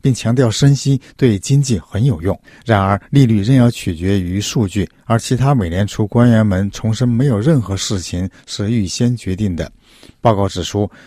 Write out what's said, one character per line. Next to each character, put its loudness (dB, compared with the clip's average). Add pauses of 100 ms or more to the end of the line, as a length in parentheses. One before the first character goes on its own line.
并 2
强 -2
调 2
升 4
息 0 (160)
对 2
经 0
济 -2
很 -4
有 0
用。 -4 (260)
然 2
而， 2 (100)
利 4
率 2
仍 2
要 4
取 -6
决 -2
于 -4
数 -2
据， -4 (160)
而 0
其 -2
他 2
美 0
联 -2
储 -4
官 2
员 4
们 0
重 -4
申 -2
没 0
有 0
任 2
何 -4
事 -6
情 -6 (180)
是 -6
预 0
先 -2
决 -6
定 -2
的。 -6 (500)
报 2
告 0
指 -6
出， -2 (180)